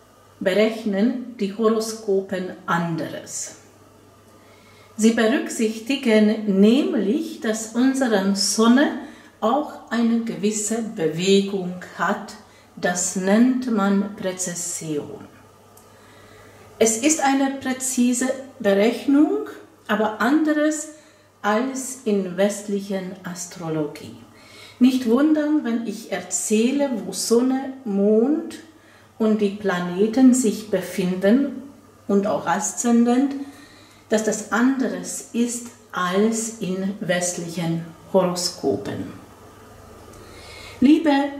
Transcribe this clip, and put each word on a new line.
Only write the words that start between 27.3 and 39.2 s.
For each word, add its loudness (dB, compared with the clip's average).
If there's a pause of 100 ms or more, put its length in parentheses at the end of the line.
Mond 2 (640)
und 2
die 0
Planeten 2
sich 0
befinden 0 (460)
und 2
auch -2
Aszendent, 2 (760)
dass 2
das -4
anderes -2
ist -2 (240)
als -2
in -4
westlichen -4 (260)
Horoskopen. -2 (1700)